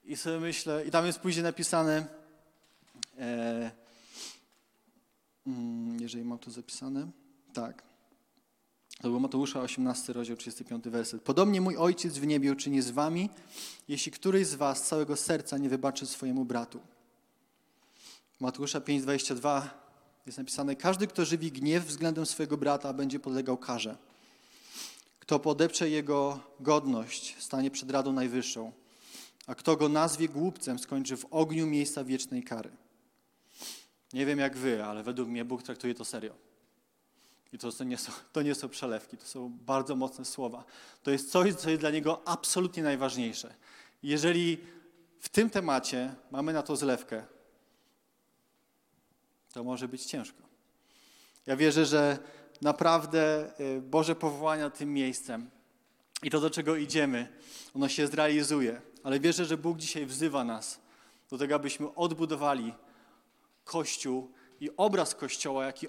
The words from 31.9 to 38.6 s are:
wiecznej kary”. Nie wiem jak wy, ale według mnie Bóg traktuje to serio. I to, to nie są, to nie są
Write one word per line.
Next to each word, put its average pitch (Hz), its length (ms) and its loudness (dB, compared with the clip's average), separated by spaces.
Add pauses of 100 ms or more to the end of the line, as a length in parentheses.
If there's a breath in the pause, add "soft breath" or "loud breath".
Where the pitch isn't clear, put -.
wiecznej 127 380 -2
kary”. 117 280 -8 (1400 loud breath)
Nie 135 140 0
wiem 143 120 0
jak 135 180 0
wy, 123 280 0
ale 104 180 -6
według 123 260 -4
mnie 117 160 -4
Bóg 123 180 -4
traktuje 120 320 -4
to 120 100 -10
serio. 110 300 -8 (1160 soft breath)
I 117 60 -14
to, 117 140 -6
to 131 120 -8
nie 123 140 -4
są, - 140 -8 (200)
to 151 100 0
nie 143 120 2
są 143 140 -6